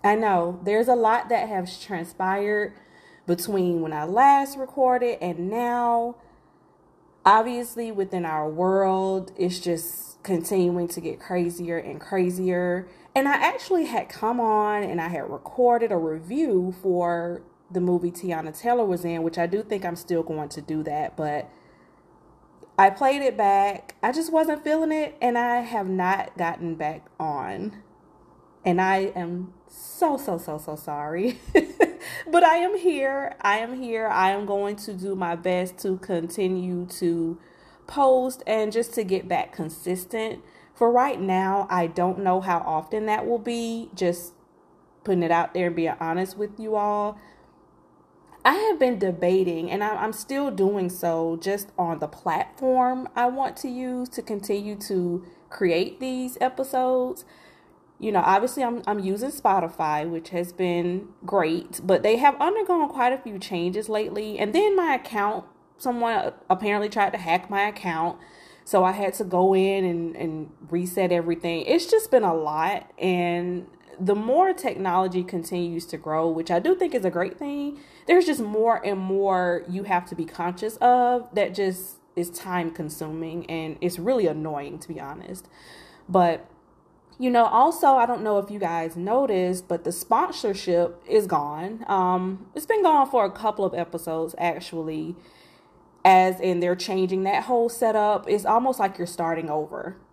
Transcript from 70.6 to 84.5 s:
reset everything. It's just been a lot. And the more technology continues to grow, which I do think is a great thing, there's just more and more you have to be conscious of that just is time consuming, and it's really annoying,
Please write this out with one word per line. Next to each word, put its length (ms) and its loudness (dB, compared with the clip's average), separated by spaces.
reset 440 0
everything. 520 -2
It's 220 -2
just 240 2
been 140 6
a 100 2
lot. 640 -2
And 720 -2
the 160 2
more 360 4
technology 720 0
continues 640 -4
to 100 -10
grow, 320 0
which 220 -2
I 80 4
do 160 2
think 220 0
is 80 0
a 60 2
great 280 -4
thing, 400 -6
there's 200 6
just 140 0
more 440 2
and 140 -2
more 720 2
you 160 -4
have 220 0
to 100 -12
be 80 -6
conscious 540 -6
of 560 4
that 200 0
just 440 -4
is 140 -4
time 400 -4
consuming, 760 -8
and 340 -8
it's 180 -4
really 280 0
annoying, 540 -4